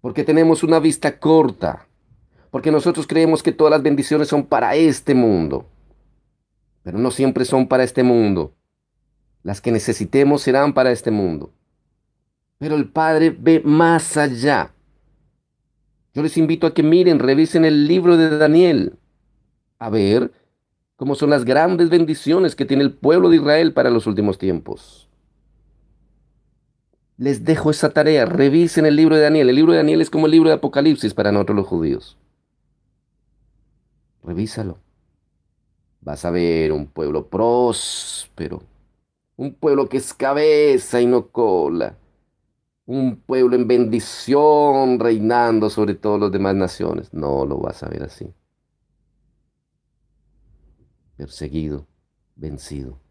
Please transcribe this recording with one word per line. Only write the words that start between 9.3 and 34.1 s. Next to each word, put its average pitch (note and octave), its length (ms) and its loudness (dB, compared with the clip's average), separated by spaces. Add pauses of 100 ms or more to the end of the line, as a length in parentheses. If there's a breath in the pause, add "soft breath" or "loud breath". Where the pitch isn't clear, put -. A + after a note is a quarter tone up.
Las G2+ 160 -8
que B2+ 100 -4
necesitemos C#3 720 0
serán C#3 320 0
para B2+ 160 2
este A2+ 220 -4
mundo. F2 420 -4 (1040)
Pero D3+ 160 -6
el C#3+ 160 -2
Padre D#3+ 400 2
ve E3 340 0
más D#3+ 520 2
allá. C3 580 -2 (1400)
Yo C#3+ 100 -6
les D#3 140 -4
invito E3 300 0
a D#3+ 80 -2
que E3 80 0
miren, E3 380 4
revisen D#3 440 2
el D3+ 220 2
libro F3 300 4
de D#3+ 200 2
Daniel, D#3 640 2 (800)
a A2+ 120 -10
ver G#2 420 0 (640)
cómo C3+ 180 -4
son C#3+ 160 -2
las C#3 140 2
grandes E3 440 2
bendiciones D#3+ 680 0
que C3+ 100 -6
tiene C3+ 160 0
el C#3 100 0
pueblo E3+ 380 2
de E3 60 6
Israel D3+ 360 2
para B2+ 180 0
los A#2 180 0
últimos G#2 300 -2
tiempos. - 680 -8 (2000)
Les B2 280 -4
dejo D#3 260 0
esa D3+ 200 -2
tarea, D3+ 360 2
revisen D#3+ 600 2
el D3 100 4
libro D#3 180 4
de D#3 80 4
Daniel. D3 260 2
El B2+ 80 4
libro D#3+ 160 4
de E3 60 4
Daniel D#3 220 2
es D#3+ 100 -2
como D#3 160 0
el D#3 60 2
libro D#3+ 160 6
de D#3 80 4
Apocalipsis C#3 580 0
para G2+ 160 0
nosotros G#2 260 0
los G2 100 -2
judíos. D#2+ 520 -4 (2000)